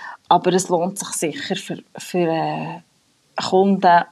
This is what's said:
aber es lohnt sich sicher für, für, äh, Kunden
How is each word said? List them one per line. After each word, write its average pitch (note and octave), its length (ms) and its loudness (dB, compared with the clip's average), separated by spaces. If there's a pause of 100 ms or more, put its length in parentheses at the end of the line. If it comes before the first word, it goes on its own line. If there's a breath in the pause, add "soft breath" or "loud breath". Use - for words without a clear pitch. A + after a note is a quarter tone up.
(300 loud breath)
aber F3 240 4
es F#3 160 0
lohnt F3+ 280 -2
sich - 100 -8
sicher - 480 -6
für, - 260 -10 (160)
für, F3 300 -2
äh, D#3+ 520 -4 (680)
Kunden F#3+ 640 4